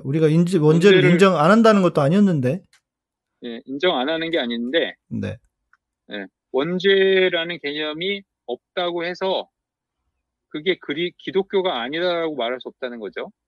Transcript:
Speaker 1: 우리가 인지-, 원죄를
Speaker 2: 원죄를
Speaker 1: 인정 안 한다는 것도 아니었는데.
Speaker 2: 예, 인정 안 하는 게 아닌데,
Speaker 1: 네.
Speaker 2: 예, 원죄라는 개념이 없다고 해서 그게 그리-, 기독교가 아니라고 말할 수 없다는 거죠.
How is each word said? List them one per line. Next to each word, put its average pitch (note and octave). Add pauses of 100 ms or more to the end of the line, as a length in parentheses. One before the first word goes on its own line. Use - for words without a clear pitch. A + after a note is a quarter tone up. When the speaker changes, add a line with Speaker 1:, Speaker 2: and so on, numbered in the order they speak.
Speaker 1:
우리가 D#3
인지-, E3+
원죄를 E3+
Speaker 2:
원죄를 D3+
Speaker 1:
인정 F#3
안 D3+
한다는 A3
것도 E3
아니었는데. E3 (840)
Speaker 2:
예, A#2
인정 C#3+
안 B2+
하는 E3
게 E3
아닌데, A#2+ (120)
Speaker 1:
네. G2+ (760)
Speaker 2:
예, G2+ (260)
원죄라는 F3+
개념이 D#3 (220)
없다고 F3
해서 F3 (1000)
그게 D#3+
그리-, E3
기독교가 F3+
아니라고 E3
말할 B2
수 B2
없다는 A#2+
거죠. A2+ (160)